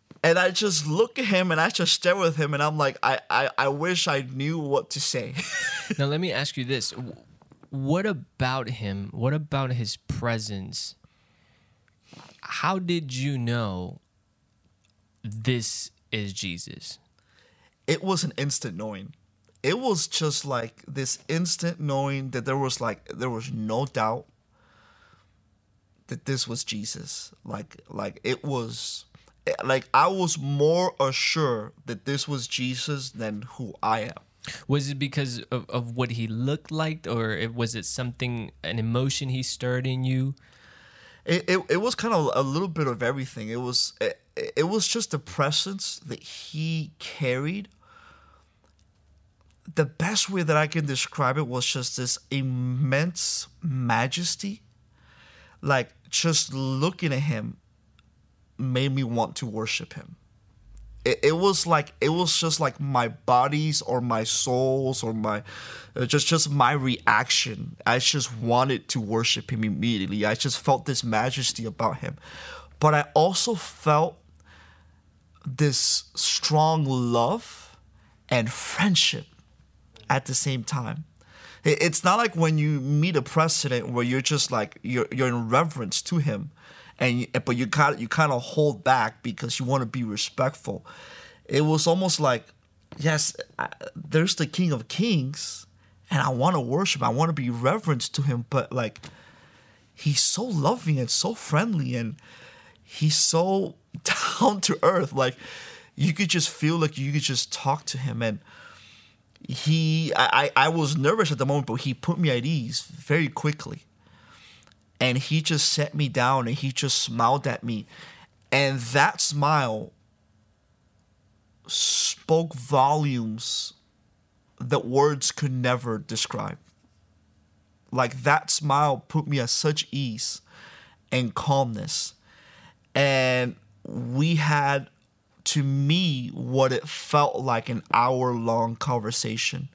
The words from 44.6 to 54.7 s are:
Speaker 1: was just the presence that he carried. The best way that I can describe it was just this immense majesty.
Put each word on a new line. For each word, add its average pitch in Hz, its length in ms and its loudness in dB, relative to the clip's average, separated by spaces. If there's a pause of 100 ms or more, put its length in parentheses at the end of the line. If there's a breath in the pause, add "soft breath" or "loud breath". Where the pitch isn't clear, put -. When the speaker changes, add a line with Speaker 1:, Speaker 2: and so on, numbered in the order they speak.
Speaker 1:
was 196 240 0
just - 240 -2
the 147 80 -2
presence 156 880 -2
that - 160 -10
he 160 760 -6
carried. 151 720 -4 (2000 soft breath)
The 156 100 2
best 185 440 -2
way 190 120 -2
that 156 160 2
I 156 80 4
can 151 200 -2
describe 135 520 0
it 151 80 0
was 123 200 -2
just - 320 -4
this 123 200 -2 (140)
immense 131 1160 0 (140)
majesty. 131 1000 -2 (1000 soft breath)